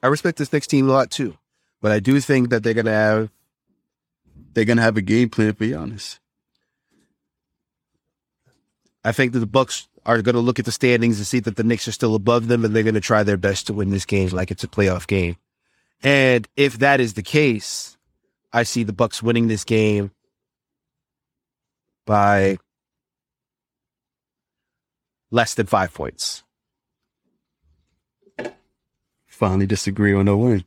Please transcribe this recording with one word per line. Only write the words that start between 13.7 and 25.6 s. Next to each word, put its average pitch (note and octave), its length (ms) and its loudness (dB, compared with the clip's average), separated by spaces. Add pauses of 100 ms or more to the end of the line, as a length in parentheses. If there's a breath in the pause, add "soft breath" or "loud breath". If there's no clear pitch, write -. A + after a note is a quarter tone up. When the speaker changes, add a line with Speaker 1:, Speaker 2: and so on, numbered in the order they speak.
Speaker 1:
win G2+ 180 -2
this G2 140 -2
game F#2+ 240 0
like F2+ 220 -4
it's - 120 -8
a - 40 -10
playoff F#2 400 -2
game. F2+ 300 -2 (640)
And C3 520 2
if C3+ 240 0
that C#3 200 4
is A2+ 140 -2
the G2+ 100 -10
case, - 720 -2 (560)
I A#2+ 100 2
see A#2 200 -4
the G#2 100 -6
Bucks G#2+ 300 -2
winning A#2 240 0
this G#2+ 160 -2
game G#2+ 480 0 (1900)
by G2+ 520 2 (2750)
less A#2 220 2
than G#2+ 140 -2